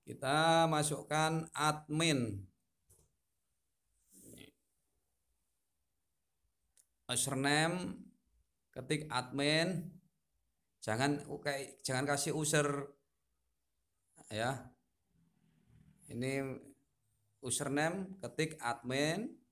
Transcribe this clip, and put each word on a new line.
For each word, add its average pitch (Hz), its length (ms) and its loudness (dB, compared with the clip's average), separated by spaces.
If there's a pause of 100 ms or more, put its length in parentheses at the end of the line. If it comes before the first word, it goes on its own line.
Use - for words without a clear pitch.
Kita 156 640 4
masukkan 156 880 0
admin. 147 880 2 (4000)
Username, 143 880 2 (800)
ketik 147 320 -2
admin. 147 800 0 (960)
Jangan, 139 480 0
oke, 139 560 -6
jangan 131 240 0
kasih 143 240 0
user 143 560 2 (1400)
ya. 120 320 -2 (1400)
Ini 131 320 -2 (1040)
username, 151 720 -2
ketik 156 400 -4
admin 143 720 -2 (220)